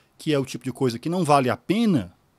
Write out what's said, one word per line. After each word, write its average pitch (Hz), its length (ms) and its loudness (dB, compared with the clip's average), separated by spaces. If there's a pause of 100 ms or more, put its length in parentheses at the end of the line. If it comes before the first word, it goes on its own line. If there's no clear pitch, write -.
(180)
que 156 140 -4
é 143 60 2
o 135 60 -2
tipo - 200 -12
de 127 80 -6
coisa 120 260 -2
que 156 100 -8
não 180 160 -2
vale 143 240 4
a 107 80 0
pena, 175 560 0 (260)